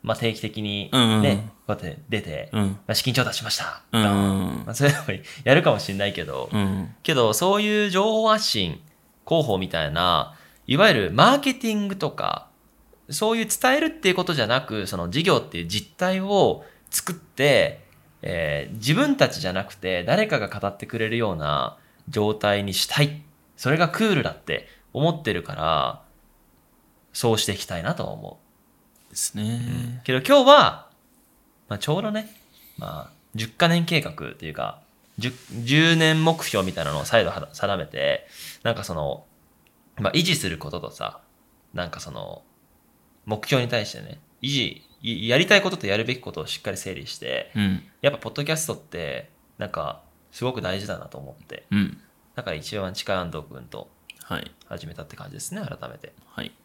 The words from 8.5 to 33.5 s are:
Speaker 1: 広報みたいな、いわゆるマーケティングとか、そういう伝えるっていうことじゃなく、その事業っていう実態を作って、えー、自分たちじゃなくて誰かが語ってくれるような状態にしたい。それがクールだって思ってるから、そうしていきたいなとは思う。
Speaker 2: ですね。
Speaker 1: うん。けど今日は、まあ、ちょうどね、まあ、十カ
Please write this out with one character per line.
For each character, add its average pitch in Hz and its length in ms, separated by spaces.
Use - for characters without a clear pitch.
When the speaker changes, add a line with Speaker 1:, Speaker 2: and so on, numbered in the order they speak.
Speaker 1:
広 156 220
報 95 100
み 92 100
た 80 160
い 71 80
な、 85 440
い 123 80
わ 208 120
ゆ 170 60
る 98 180
マ 175 200
ー 285 80
ケ 269 140
テ 226 140
ィ 214 80
ン 202 120
グ 190 80
と 156 160
か、 - 340
そ 214 220
う 226 40
い 226 60
う 214 40
伝 254 280
え 302 60
る 320 60
っ 311 40
て 254 180
い 180 40
う - 20
こ 180 80
と 175 120
じ 143 80
ゃ 107 40
な 127 160
く、 104 240
そ 98 100
の 87 140
事 147 140
業 170 140
っ - 100
て 87 100
い 87 60
う - 20
実 98 300
態 185 240
を 190 440
作 - 220
っ 170 40
て、 - 720
え 73 480
ー、 - 40
自 117 200
分 277 220
た - 120
ち - 120
じ - 80
ゃ - 40
な 95 120
く - 100
て 90 300
誰 190 220
か 160 120
が 101 100
語 101 180
っ 98 100
て 101 100
く 117 120
れ 110 100
る 117 80
よ 107 180
う - 20
な 73 420
状 107 260
態 101 300
に 98 100
し - 120
た - 160
い。 147 200
そ 123 140
れ 156 60
が 165 120
ク 214 160
ー 208 100
ル 143 80
だ - 80
っ - 80
て - 300
思 151 180
っ 160 120
て 107 100
る 87 100
か - 120
ら、 78 480
そ 117 200
う 107 60
し - 80
て 104 60
い 92 40
き - 100
た 90 120
い 82 40
な 117 120
と - 100
は - 80
思 50 280
う。 - 20
Speaker 2:
で - 60
す - 200
ね。 104 60
Speaker 1:
う 107 40
ん。 120 580
け 127 80
ど 127 60
今 262 260
日 262 40
は、 277 400
ま 104 80
あ、 - 20
ち - 100
ょ 160 100
う 202 40
ど 214 80
ね、 214 180
ま 78 320
あ、 - 20
十 110 140
カ 170 200